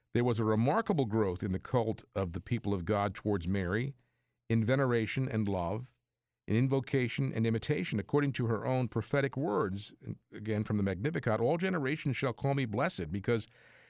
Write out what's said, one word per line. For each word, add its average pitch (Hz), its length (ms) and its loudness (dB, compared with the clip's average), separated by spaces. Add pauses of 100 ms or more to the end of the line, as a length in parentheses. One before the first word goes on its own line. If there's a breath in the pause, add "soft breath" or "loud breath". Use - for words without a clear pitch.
(140)
there 120 100 4
was 117 160 2
a 113 60 2
remarkable 139 580 2
growth 101 380 2
in 104 100 0
the 92 60 0
cult 113 440 0 (120)
of 92 180 0
the 90 80 -4
people 107 320 -2
of 90 140 -2
God 101 280 2
towards 101 320 -2
Mary, 98 480 0 (540)
in 113 160 4
veneration 123 640 2
and 110 180 0
love, 98 400 -2 (600)
in 104 100 2
invocation 131 800 0
and 113 120 0
imitation, 113 540 -2
according 143 320 0
to 120 140 -2
her 113 200 -2
own 127 220 0
prophetic 135 480 -2
words, 131 560 -2 (100)
and - 140 -8 (180)
again 107 300 -2
from 107 140 0
the 104 40 2
Magnificat, 110 580 -2
"All 139 180 2
generations 151 580 -2
shall 127 160 -2
call 139 220 -2
me 139 100 0
blessed, 104 480 -2
because 101 360 0 (420 loud breath)